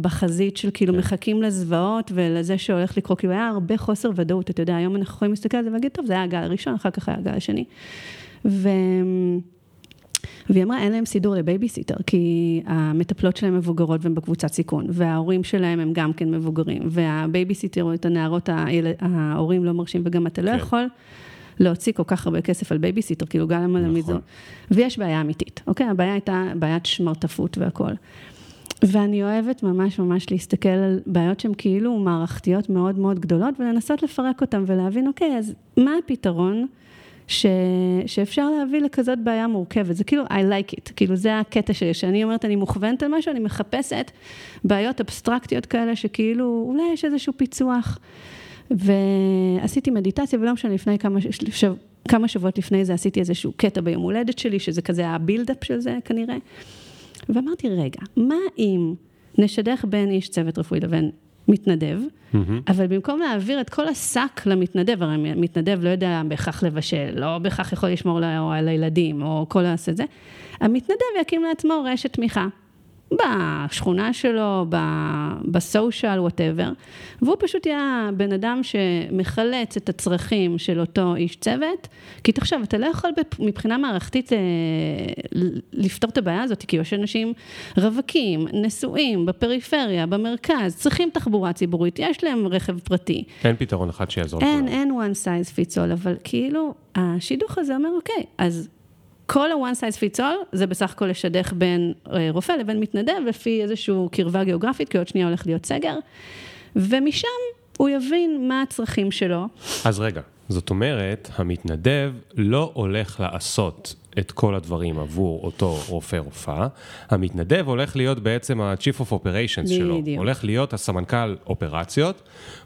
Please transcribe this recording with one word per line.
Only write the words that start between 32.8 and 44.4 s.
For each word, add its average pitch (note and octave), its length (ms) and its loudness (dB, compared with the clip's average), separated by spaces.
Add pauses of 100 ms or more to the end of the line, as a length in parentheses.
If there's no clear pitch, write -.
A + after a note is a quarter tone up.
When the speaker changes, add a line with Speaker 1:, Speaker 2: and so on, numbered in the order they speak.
Speaker 1:
מאוד G3 200 2
גדולות, F3 400 2
ולנסות A#3+ 440 0
לפרק C4 380 -2
אותן A3 260 0
ולהבין, F#3+ 400 2
"אוקיי, C#4+ 300 0
אז G#3+ 160 -4 (240)
מה C4 220 6
הפתרון G#3 680 0 (600)
ש-, - 180 0 (600)
שאפשר A#3+ 440 0
להביא D4 320 0
לכזאת B3+ 420 0
בעיה A3+ 240 0
מורכבת?" F#3+ 480 0
זה G3 80 -2
כאילו, C#4+ 200 2
I - 100 -6
like G3 420 2
it, - 200 -14
כאילו, F#3+ 200 2
זה G#3+ 240 2
הקטע G#3+ 340 0
ש-, F#3 100 -2
שאני F#3 400 2
אומרת, A3+ 220 0
אני G#3 100 2
מוכוונת G#3+ 480 0
על D4 140 0
משהו, D#4+ 140 0
אני C4 80 -2
מחפשת A3+ 720 -4 (520)